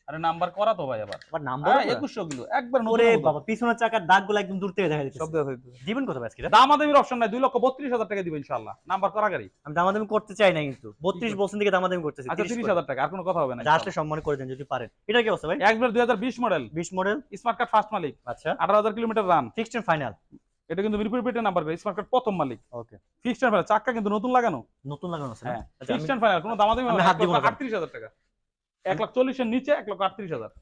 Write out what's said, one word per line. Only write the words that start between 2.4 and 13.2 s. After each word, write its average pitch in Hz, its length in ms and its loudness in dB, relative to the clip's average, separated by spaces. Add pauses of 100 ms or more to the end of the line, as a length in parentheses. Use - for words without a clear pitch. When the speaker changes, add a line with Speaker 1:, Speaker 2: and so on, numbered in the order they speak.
Speaker 1:
একবার 247 320 0
নতুন 220 100 0
Speaker 2:
ওরে 233 200 6
Speaker 1:
মতো। 214 100 2
Speaker 2:
বাবা, 147 180 2
পিছনের 226 360 0
চাকার 226 300 0
দাগগুলো 202 340 4
একদম 190 180 -6
দূর 185 140 -4
থেকে 185 160 0
দেখা 151 160 0
যাচ্ছে। - 140 -8
Speaker 1:
সব 160 140 -6
দেখা 147 180 0
যাচ্ছে। 123 360 -14
Speaker 2:
দিবেন 247 200 -2
কত 160 100 -4
ভাই 120 100 -6
আজকে - 160 -12
এটা? 156 60 -4
Speaker 1:
দামাদামির 285 480 6
অপশন 285 220 2
নাই, 226 100 2
দুই 233 120 -2
লক্ষ 254 160 2
বত্রিশ 262 360 0
হাজার 226 160 0
টাকা 196 140 -4
দিব 160 140 -6
ইনশাআল্লাহ। 113 380 -8 (120)
নাম্বার 190 240 0
করা 208 200 0
গাড়ি। 117 180 -6 (160)
Speaker 2:
আমি 147 100 -10
দামাদামি 196 320 2
করতে 214 280 -2
চাই 190 180 4
না 156 80 0
কিন্তু। 123 320 -8 (100)
বত্রিশ 196 300 -2
Speaker 1:
কি 190 60 -6
Speaker 2:
বলছেন 202 200 0
দেখে 208 120 2
দামাদামি 180 320 2
করতেছি। 139 260 -6
Speaker 1:
আচ্ছা, 165 80 -4
Speaker 2:
তিরিশ 180 160 -4
Speaker 1:
তিরিশ 233 160 -4
হাজার 170 160 2
টাকা, 131 180 -4
আর 151 60 0
কোনো 180 140 -6